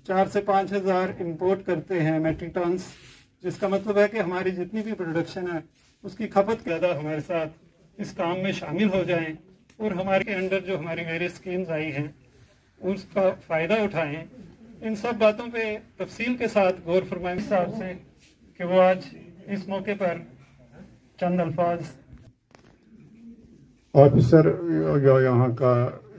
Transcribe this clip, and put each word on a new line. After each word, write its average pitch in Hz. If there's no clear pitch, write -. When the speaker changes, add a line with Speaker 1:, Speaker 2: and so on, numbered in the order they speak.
Speaker 1:
चार 190
से 202
पाँच 196
हज़ार 185
import 185
करते 175
हैं 156
metric 160
tons, 180
जिसका 185
मतलब 196
है 202
कि 220
हमारी 185
जितनी 180
भी 214
production 170
है 165
उसकी 202
खपत 202
ज़्यादा 170
हमारे 151
साथ 160
इस -
काम 180
में 190
शामिल 180
हो 185
जाएं 165
और 214
हमारे 190
अंडर 190
जो 180
हमारी 165
various 170
schemes 180
आई 156
हैं 147
उसका 196
फ़ायदा 170
उठाएं। 160
इन 220
सब 233
बातों 220
पे 233
तफसील 226
के 240
साथ 185
गौर 180
फरमाएं 180
साहब 196
से 185
कि 180
वो 180
आज 185
इस 202
मौके 196
पर 175
चंद 180
अल्फाज। 170
Speaker 2:
ऑफिसर 156
या 131
यहाँ 127
का 123